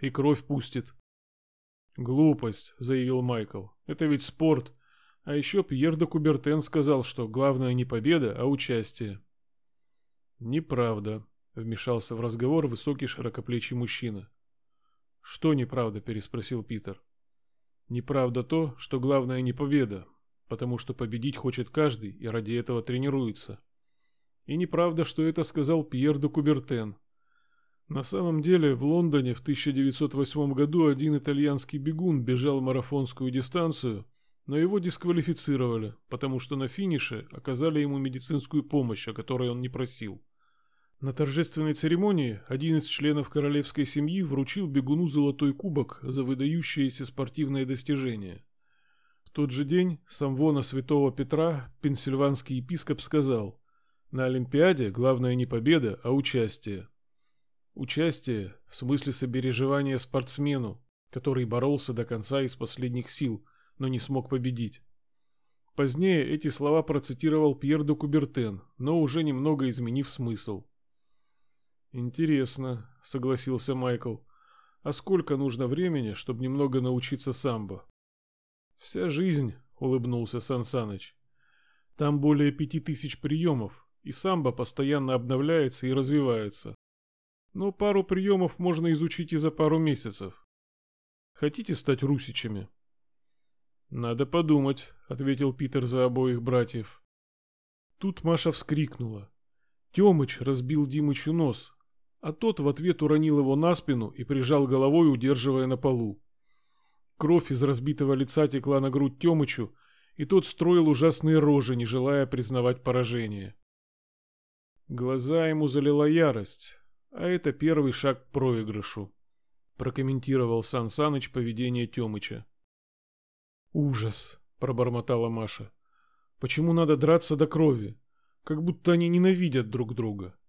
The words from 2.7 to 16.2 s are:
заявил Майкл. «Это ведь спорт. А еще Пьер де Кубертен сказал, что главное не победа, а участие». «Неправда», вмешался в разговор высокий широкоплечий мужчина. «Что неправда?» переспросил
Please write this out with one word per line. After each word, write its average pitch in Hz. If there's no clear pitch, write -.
заявил 127
Майкл. 110
«Это 156
ведь 147
спорт. 156
А 143
еще 180
Пьер 151
де 160
Кубертен 151
сказал, 139
что 120
главное 127
не 123
победа, 123
а 120
участие». 117
«Неправда», 117
вмешался 113
в 113
разговор 127
высокий 131
широкоплечий 120
мужчина. 113
«Что -
неправда?» 120
переспросил 113